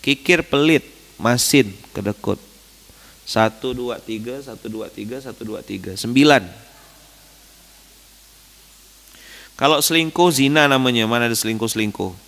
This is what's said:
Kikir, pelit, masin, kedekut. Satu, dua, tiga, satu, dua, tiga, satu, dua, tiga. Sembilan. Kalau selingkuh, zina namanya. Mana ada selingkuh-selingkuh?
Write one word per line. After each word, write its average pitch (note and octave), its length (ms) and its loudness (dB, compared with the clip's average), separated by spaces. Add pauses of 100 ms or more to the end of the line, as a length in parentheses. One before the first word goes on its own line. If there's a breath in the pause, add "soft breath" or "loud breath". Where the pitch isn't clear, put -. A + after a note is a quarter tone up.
Kikir, D#3+ 400 0
pelit, C#3+ 400 2 (320)
masin, A#2+ 560 2 (240)
kedekut. G2+ 400 -4 (880 soft breath)
Satu, A2 480 -2
dua, B2 240 -8
tiga, A2 400 -10
satu, B2+ 320 -16
dua, A2 160 -10
tiga, A2 320 -12
satu, C3 240 -16
dua, G#2+ 240 -12
tiga. F#2 320 -10
Sembilan. B2+ 720 2 (3000 loud breath)
Kalau D3 160 2
selingkuh, D#3+ 560 2
zina C#3+ 320 4
namanya. B2+ 400 2
Mana A#2+ 240 0
ada A2+ 80 -2
selingkuh-selingkuh? A2 800 -4 (100)